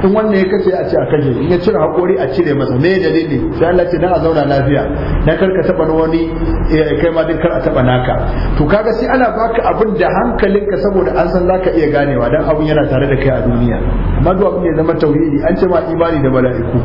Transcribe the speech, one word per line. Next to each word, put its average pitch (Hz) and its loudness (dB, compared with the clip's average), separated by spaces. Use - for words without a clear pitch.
In 190 4
wannan 214 0
ya 190 2
kace 190 0
a 180 -2
ce 170 -2
a 143 0
kashe, 135 0
in 120 -2
ya 180 2
cire 190 0
haƙori 180 0
a 208 -2
cire 160 0
masa. 127 -2
Me 180 2
dalili? 156 0
Sai 160 2
Allah 180 2
ce 170 -2
dan 175 0
a 160 2
zauna 156 0
lafiya. 135 0
Dan 160 2
kar 190 2
ka 185 0
taɓa 156 0
wani 160 0
eh, 151 0
kai 170 2
ma 160 0
duk 160 -2
kar 170 0
a 131 -2
taɓa 131 0
naka. 123 0
To 147 2
kaga 214 0
sai 254 -2
ana 254 2
baka 226 -2
abin 214 0
da 170 0
hankalinka, 202 0
saboda 185 0
an 175 2
san 180 0
zaka 185 0
iya 156 2
ganewa, 139 0
dan 151 0
abin 156 0
yana 147 2
tare 131 0
da 135 0
kai 139 0
a 123 0
duniya. 120 0
Amma 160 2
duk 196 0
abin 180 -2
da 170 0
ya 151 0
zama 160 0
tauhidi, 151 0
an 165 0
ce - 0
ma 170 2
imani 165 0
da 131 2
mala'iku. 127 0